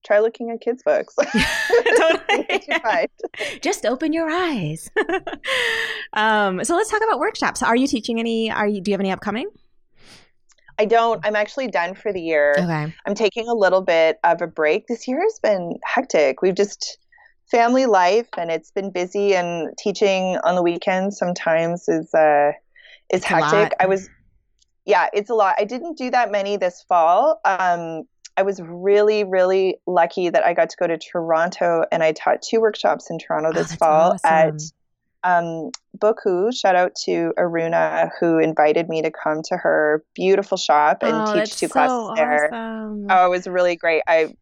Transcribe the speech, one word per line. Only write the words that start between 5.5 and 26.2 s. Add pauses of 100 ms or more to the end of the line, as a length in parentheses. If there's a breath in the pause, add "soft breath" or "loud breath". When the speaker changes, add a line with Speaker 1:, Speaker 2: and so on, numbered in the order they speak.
Speaker 2:
Um,
so
let's
talk
about
workshops.
Are
you
teaching
any,
are
you,
do
you
have
any
upcoming? (1300 soft breath)
Speaker 1:
I
don't.
I'm
actually
done
for
the
year.
Speaker 2:
Okay. (120)
Speaker 1:
I'm
taking
a
little
bit
of
a
break.
This
year
has
been
hectic.
We've
just, (520 soft breath)
family
life, (100)
and
it's
been
busy,
and
teaching
on
the
weekends
sometimes
is,
uh, (600 loud breath)
is
Speaker 2:
It's
a
Speaker 1:
hectic.
Speaker 2:
lot.
Speaker 1:
I
was, (760)
yeah,
it's
a
lot.
I
didn't
do
that